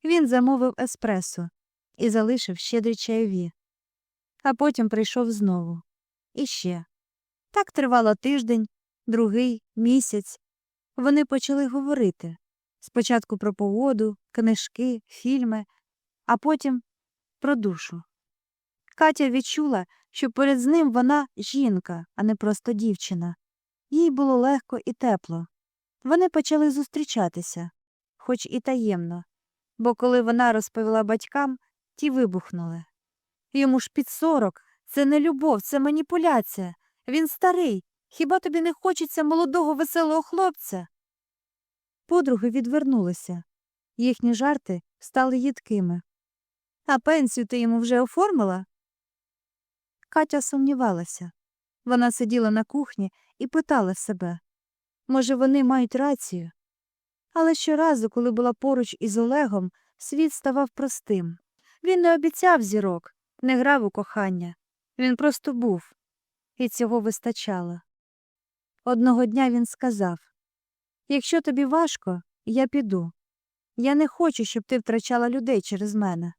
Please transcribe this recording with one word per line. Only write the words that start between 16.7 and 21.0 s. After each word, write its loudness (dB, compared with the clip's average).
про 0
душу. -6
Катя 2
відчула, -2
що -4
поряд 2
з -2
ним 4
вона 2